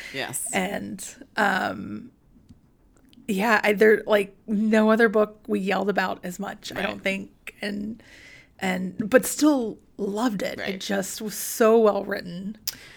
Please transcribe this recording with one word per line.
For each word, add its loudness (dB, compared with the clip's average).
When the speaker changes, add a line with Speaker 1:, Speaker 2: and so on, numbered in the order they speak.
Speaker 1:
Yes. -6
Speaker 2:
And, -4
um, -2
yeah, 0
I, 4
there, 6
like, 2
no 4
other 6
book 0
we 0
yelled -2
about -2
as -10
much, -10
I -10
Speaker 1:
Right. -4
Speaker 2:
don't -8
think. -8
And, -8
and, -4
but 6
still 2
loved -2
it. -6
Speaker 1:
Right. -6
Speaker 2:
It -12
just -4
was -8
so 4
well 4
written. -8